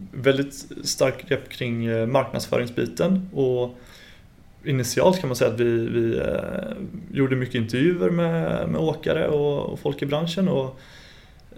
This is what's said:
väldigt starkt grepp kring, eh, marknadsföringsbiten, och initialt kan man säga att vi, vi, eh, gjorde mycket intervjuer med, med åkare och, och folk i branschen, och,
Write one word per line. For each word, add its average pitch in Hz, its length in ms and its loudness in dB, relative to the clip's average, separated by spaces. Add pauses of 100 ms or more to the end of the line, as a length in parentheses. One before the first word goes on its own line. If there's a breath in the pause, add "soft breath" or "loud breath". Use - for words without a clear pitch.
(120)
väldigt 135 420 2 (300)
starkt - 460 0
grepp 131 200 -2
kring, 117 360 -4
eh, 113 220 2
marknadsföringsbiten, 131 1300 0
och 127 440 0 (840 loud breath)
initialt 139 560 2
kan 139 100 -4
man 127 60 -2
säga 117 160 4
att 110 80 -2
vi, 117 280 2
vi, 117 300 2
eh, - 580 -2 (360)
gjorde 135 240 2
mycket 127 200 -2
intervjuer 143 540 2
med, 165 600 0
med 156 120 0
åkare 156 460 0
och, 147 380 0
och - 140 -6
folk 143 220 -4
i 147 40 -2
branschen, 165 420 0
och, 135 320 -2 (800 loud breath)